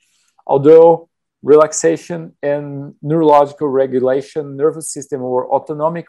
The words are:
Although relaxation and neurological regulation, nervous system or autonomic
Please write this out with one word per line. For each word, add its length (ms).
Although 640
relaxation 1000
and 600
neurological 680
regulation, 880
nervous 360
system 300
or 300
autonomic 560